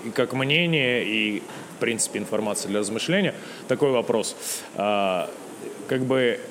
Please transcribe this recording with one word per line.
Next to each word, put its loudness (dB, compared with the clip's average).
и -6
как 2
мнение, 2
и, 0
в -6
принципе, 0
информация -2
для 2
размышления. 0
Такой 4
вопрос. 2
А, 2
как 2
бы 4